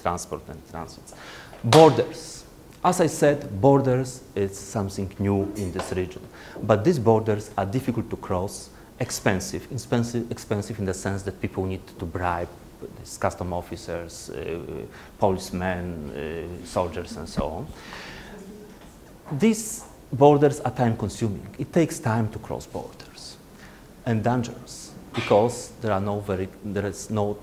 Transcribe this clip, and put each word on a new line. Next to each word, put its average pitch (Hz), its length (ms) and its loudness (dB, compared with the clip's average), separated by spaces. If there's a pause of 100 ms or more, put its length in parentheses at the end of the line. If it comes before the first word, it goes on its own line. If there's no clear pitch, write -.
transport 87 460 -4
and 76 120 -14 (100)
transit. - 340 -12 (600)
Borders. - 800 8 (400)
As 180 160 4
I 160 80 6
said, 143 520 2
borders 131 640 4 (120)
is 98 220 -2
something 98 600 -4
new 101 380 2
in 92 160 -4
this 90 200 -6
region. 92 300 -4 (400)
But 107 220 6
these 170 140 4
borders 107 600 4
are 98 80 2
difficult 110 440 -2
to 92 60 -6
cross, - 540 -4 (300)
expensive, 95 720 -2
expensive, 117 580 -2
expensive 104 480 -4
in 104 60 -2
the 92 100 0
sense 98 300 -4
that 98 160 -8
people 98 240 -4
need 95 200 -6 (140)
to 98 60 -6
bribe 87 440 -2 (500)
these - 200 -16
custom 92 340 -2
officers, 85 800 -8
uh, 82 300 -6 (580)
policemen, 90 920 -2
uh, 80 560 -8
soldiers 85 500 -4
and 76 120 -10
so - 180 -4
on. 85 200 -6 (1700)
These 214 520 0 (280)
borders 143 480 8
are 123 100 -2
time 117 260 2
consuming. 101 500 -2 (120)
It - 140 -6
takes 160 260 2
time 113 320 0
to - 80 -10
cross - 280 -8
borders - 400 -12 (1000)
and 113 160 2
dangerous - 720 -4 (200)
because 117 680 4
there 107 120 0
are 95 80 2
no 104 200 -2
very, 95 280 -2 (160)
there 101 220 -2
is - 240 -8
no 104 320 0